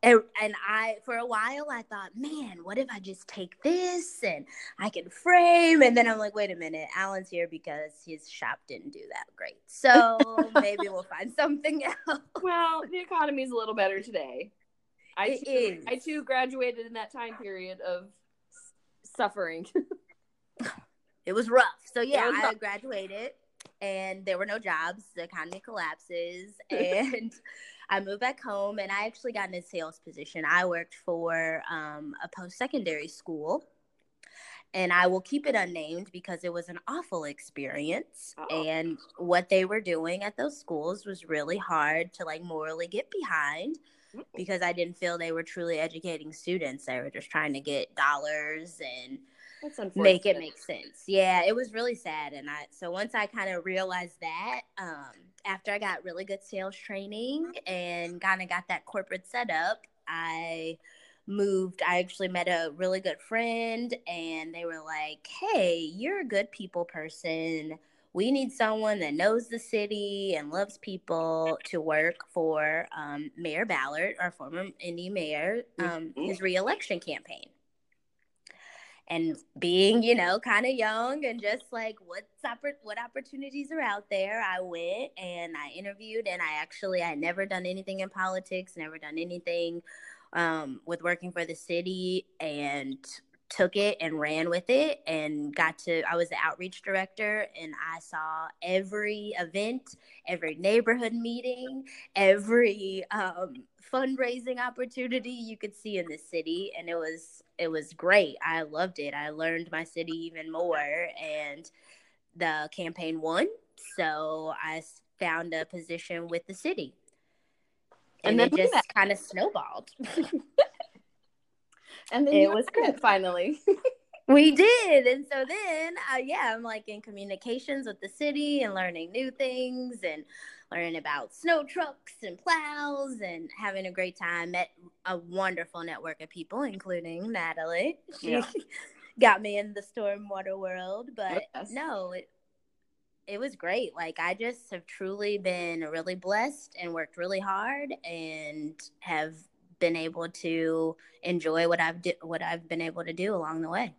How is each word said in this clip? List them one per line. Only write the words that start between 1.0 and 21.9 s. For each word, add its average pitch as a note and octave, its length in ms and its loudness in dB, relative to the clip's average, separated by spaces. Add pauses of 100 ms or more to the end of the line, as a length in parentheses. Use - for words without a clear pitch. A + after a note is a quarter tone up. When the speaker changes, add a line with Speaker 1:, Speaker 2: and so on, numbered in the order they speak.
Speaker 1:
for A#3+ 120 -2
a A#3 100 -2
while, B3 460 -2
I A#3 100 -4
thought, G3+ 340 -10
"Man, C4 460 -6
what G3 160 -4
if C4 100 0
I G#3+ 120 -10
just F#3+ 260 -14
take - 360 -12
this F4+ 600 0
and E3 240 -2 (320)
I G#3 120 -2
can - 200 -10
frame?" E4+ 720 10
And A#3+ 140 10
then A#3 120 8
I'm A3 100 2
like, G#3 180 -2
"Wait G3+ 160 0
a - 40 -4
minute, D#3+ 300 -6 (100)
Alan's F#3+ 320 -2
here E3+ 200 -2
because D3+ 420 -8 (160)
his D#3+ 240 -14
shop C3 380 -6
didn't A#2+ 240 -12
do - 100 -16 (100)
that - 120 -10 (100)
great. - 220 -12 (100)
So A3+ 840 8
Speaker 2:
<laughs> D4 100 8
Speaker 1:
maybe G3+ 280 0
we'll F#3 140 -4
find F#3 320 -6
something D4 500 2
<laughs> - 240 -4
else." D4 120 0 (200)
Speaker 2:
Well, E4+ 480 2
the F4+ 120 -4
economy's D4 500 0
a B3 60 -2
little A3 180 -2
better G3 260 4
today. D#3 520 -6 (640)
I G3+ 140 4
Speaker 1:
It C4+ 140 -2
Speaker 2:
too, C#4 60 -6 (280)
Speaker 1:
is. D#3 100 -16
Speaker 2:
I B3+ 80 0
too D4+ 260 -4
graduated B3+ 640 0
in A3+ 60 -16
that A3 200 -8
time A#3 220 -10
period F#3 460 -10
of F3+ 240 -4 (480)
s-, - 200 -20 (440)
suffering. F#3+ 580 -2
<laughs> - 20 4 (1500)
Speaker 1:
It F#3 80 -2
was A3+ 160 2
rough. A#3+ 160 10 (260)